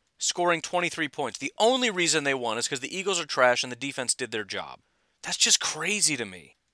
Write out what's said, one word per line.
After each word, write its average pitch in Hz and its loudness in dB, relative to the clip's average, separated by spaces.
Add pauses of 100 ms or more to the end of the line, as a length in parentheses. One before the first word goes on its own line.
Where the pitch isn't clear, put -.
(180)
scoring 175 0
twenty-three 170 -2
points. 131 -6
The 139 -8
only 247 4
reason 160 2
they 139 2
won 117 -2
is 117 -2
'cause 135 -4
the 135 -8
Eagles 190 -2
are 160 -4
trash 123 4
and 127 -4
the 120 -10
defense 131 -4
did 120 -6
their 107 -2
job. 90 -10 (420)
That's 170 -6
just - 4
crazy 156 0
to 117 -2
me. 92 -16 (180)